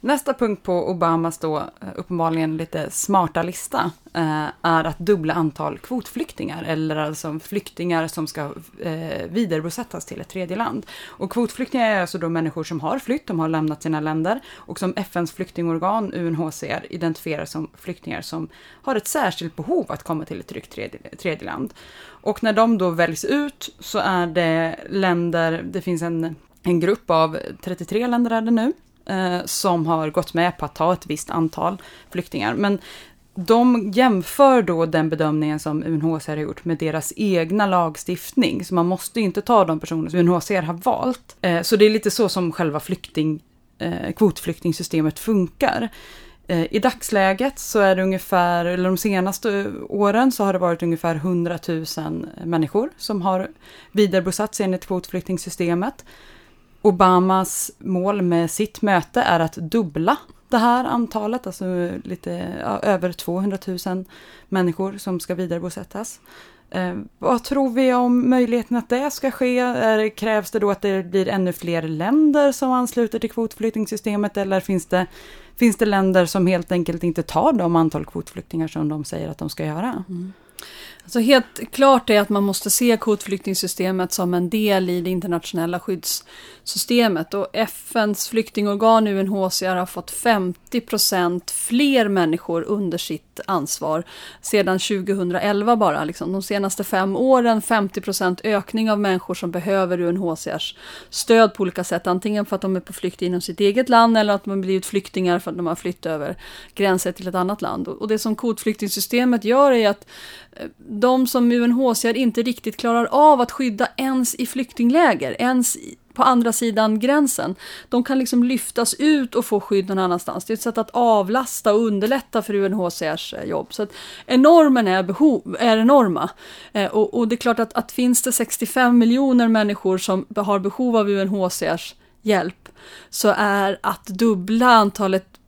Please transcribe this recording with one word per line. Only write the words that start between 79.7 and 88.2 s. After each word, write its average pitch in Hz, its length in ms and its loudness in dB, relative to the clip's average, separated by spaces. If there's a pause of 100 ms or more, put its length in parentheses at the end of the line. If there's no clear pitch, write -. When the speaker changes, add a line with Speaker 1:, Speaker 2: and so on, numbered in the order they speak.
Speaker 2:
Mm. 180 240 -10 (720)
Alltså - 160 -2
helt 240 520 2
klart 269 380 4
är 208 120 6
att 202 80 -2
man 202 140 2
måste 196 260 -2
se 233 320 4
kvotflyktingsystemet 190 1120 -2
som 180 200 0
en 175 160 0
del 196 400 2
i 180 120 -2
det 175 80 -4
internationella 175 720 -4
skyddssystemet. - 1500 -2
Och 196 200 -4
F - 420 -6
N:s 208 340 0